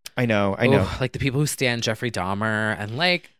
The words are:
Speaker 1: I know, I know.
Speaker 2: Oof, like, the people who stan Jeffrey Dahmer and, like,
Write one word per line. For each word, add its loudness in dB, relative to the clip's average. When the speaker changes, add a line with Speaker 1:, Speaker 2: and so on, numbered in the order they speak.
Speaker 1:
I 2
know, 2
I 4
know. 6
Speaker 2:
Oof, -2
like, -2
the -6
people 0
who 2
stan -2
Jeffrey -2
Dahmer -2
and, -8
like, 0